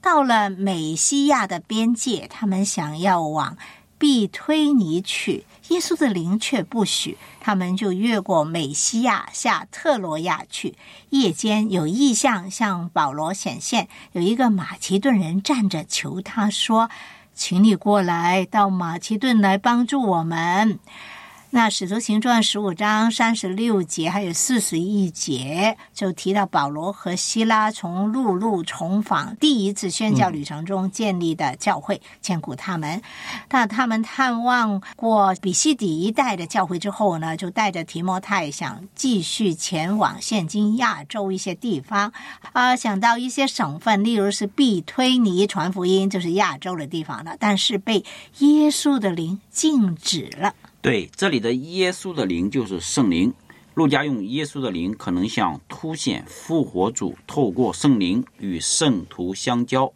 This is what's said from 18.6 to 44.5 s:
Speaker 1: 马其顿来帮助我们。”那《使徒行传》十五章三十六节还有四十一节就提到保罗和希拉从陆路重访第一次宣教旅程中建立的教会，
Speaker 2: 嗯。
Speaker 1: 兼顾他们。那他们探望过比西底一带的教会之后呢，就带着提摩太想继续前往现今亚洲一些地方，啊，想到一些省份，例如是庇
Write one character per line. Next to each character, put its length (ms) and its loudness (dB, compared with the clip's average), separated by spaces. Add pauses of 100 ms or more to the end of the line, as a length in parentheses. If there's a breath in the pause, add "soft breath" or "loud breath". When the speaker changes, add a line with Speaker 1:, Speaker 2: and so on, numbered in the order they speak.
Speaker 1:
马 300 -2
其 180 -4
顿 240 4
来 160 4
帮 300 2
助 140 0
我 220 2
们。” 560 0 (760 loud breath)
那 140 4
《使 180 -4
徒 120 -2
行 200 2
传》 220 4
十 160 0
五 160 -2
章 380 2
三 240 2
十 140 -4
六 340 2
节 260 -2
还 140 -2
有 100 -4
四 260 0
十 200 -2
一 320 0
节 680 -2 (160 loud breath)
就 180 -2
提 220 -4
到 140 2
保 200 0
罗 240 -6
和 240 -6
希 280 -2
拉 260 2
从 420 -4
陆 220 0
路 300 0
重 400 -2
访 320 -2
第 280 2
一 80 0
次 160 -6
宣 280 0
教 160 4
旅 120 -6
程 220 -8
中 240 -2
建 300 -2
立 160 0
的 220 -2
教 220 -2
会， 180 -4
Speaker 2:
嗯。 240 -20
Speaker 1:
兼 200 -2
顾 140 -8
他 240 -8
们。 200 -6 (520 loud breath)
那 160 2
他 180 -2
们 160 0
探 400 -2
望 400 2 (140 loud breath)
过 480 4
比 100 0
西 220 2
底 260 -2
一 100 0
带 240 0
的 120 -8
教 180 0
会 140 -4
之 100 -4
后 300 0
呢， 180 -4
就 140 -8
带 200 0
着 120 -6
提 180 -8
摩 180 -2
太 300 -4
想 340 -10 (120)
继 260 0
续 320 0
前 420 -2
往 240 0
现 280 -2
今 300 0
亚 260 -2
洲 280 -4
一 60 -4
些 160 -6
地 260 -2
方， 320 -2 (420 loud breath)
啊， 220 4
想 240 -2
到 160 4
一 140 -4
些 160 0
省 340 -4
份， 240 2
例 120 2
如 160 2
是 160 -2
庇 340 4